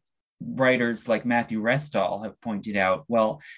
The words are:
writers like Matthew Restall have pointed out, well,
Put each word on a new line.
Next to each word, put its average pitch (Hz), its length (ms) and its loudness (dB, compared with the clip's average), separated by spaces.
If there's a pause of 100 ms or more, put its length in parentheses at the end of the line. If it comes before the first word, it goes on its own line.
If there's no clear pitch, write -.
(400)
writers 117 680 0
like 110 160 2
Matthew 117 360 0
Restall 107 640 0
have 101 180 -12
pointed 104 340 -6
out, 92 320 2
well, 110 320 2 (180)